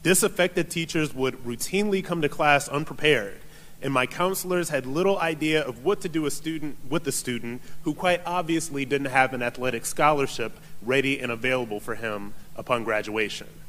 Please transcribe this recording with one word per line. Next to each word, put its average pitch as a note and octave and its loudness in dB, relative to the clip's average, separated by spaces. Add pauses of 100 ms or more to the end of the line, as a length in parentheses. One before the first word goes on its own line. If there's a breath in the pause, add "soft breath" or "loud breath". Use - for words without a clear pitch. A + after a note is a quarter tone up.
Disaffected F3+ 4
teachers D#3+ 0
would C3 0 (100)
routinely F#3+ 0
come E3+ 0
to D3 2
class D3 4
unprepared, C#3 2 (420 loud breath)
and C#3 -2
my B2+ 4
counselors F3+ 0
had D3+ -2
little F#3 2
idea D#3 2
of B2 -6
what G3 2
to F#3 -4
do D#3 0
a C#3 0
student, D#3 -4 (140)
with E3 0
a C3+ 0
student A#2+ -4 (220 loud breath)
who D3+ 0
quite F3 2
obviously E3 -2
didn't C#3 0
have C3 4
an B2 -4
athletic A#2+ -2
scholarship C#3 2 (300 loud breath)
ready C3+ 2
and B2+ -4
available A#2 -2
for A#2 -6
him G#2 -4 (240 loud breath)
upon A#2+ 0
graduation. G#2+ 0 (220)